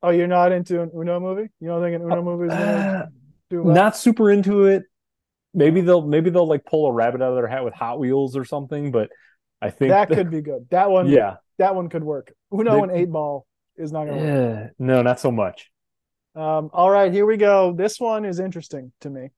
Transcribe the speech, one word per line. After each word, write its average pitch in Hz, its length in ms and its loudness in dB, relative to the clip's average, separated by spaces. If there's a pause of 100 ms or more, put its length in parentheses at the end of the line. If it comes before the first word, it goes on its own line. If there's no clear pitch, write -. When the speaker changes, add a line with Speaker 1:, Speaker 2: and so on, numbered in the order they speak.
Speaker 1:
Oh, 180 60 2
you're 175 180 2
not 180 240 4
into 180 300 -2
an 170 120 -8
Uno 170 280 -4
movie? 190 280 -8 (120)
You 160 80 -10
don't 170 120 -4
think 175 140 -2
an 165 60 -6
Uno 170 180 -2
Speaker 2:
Uh, - 20 -4
Speaker 1:
movie 175 260 -4
is 165 60 -2
gonna 202 120 -2
Speaker 2:
uh, 196 400 -2 (440)
Speaker 1:
do 175 140 -6
well? 170 100 4
Speaker 2:
not 202 220 4
super 220 340 2
into 202 360 4
it. 196 180 2 (680)
Maybe 160 260 4
they'll, 175 260 4
maybe 160 240 2
they'll, 175 180 2
like, 147 180 -2
pull 156 220 0
a 131 40 0
rabbit 120 300 0
out 127 80 0
of 123 60 -2
their 123 120 -2
hat 127 160 -6
with 117 100 -6
Hot 120 260 -8
Wheels 135 360 -2
or 135 80 -6
something, 147 480 -8
but 110 180 -2 (520)
I 107 80 -4
think 135 220 0
Speaker 1:
That 196 180 4
Speaker 2:
that 156 60 2
Speaker 1:
could 180 140 0
be 160 120 -6
good. 135 300 -10
That 190 200 2
one, 185 160 2
Speaker 2:
Yeah. 110 300 2 (200)
Speaker 1:
that 190 160 2
one 180 140 -6
could 160 160 -8
work. 147 300 -10 (200)
Uno 220 220 2
Speaker 2:
They 208 60 4
Speaker 1:
and 185 100 -2
eight 175 180 -2
Ball 147 380 -6 (300)
is 156 160 -10
not 156 140 -6
gonna 147 100 -6
work. 151 80 -4
Speaker 2:
Yeah, 120 520 -2
no, 127 260 2
not 123 180 0
so 135 100 0
much. 104 400 -4 (640)
Speaker 1:
Um, 156 360 -4
all 180 200 4
right, 196 200 4
here 202 140 2
we 220 100 2
go. 196 380 4
This 190 260 -4
one 220 240 -4
is 185 160 -6
interesting 160 600 -10
to 147 100 -14
me. 135 280 -14